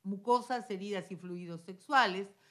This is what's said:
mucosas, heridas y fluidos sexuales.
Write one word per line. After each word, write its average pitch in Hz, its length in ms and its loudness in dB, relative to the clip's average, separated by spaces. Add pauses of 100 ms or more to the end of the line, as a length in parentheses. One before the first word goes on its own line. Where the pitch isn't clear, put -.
mucosas, 233 680 0
heridas 196 400 -6
y 185 60 -8
fluidos 175 460 -10
sexuales. 196 640 2 (240)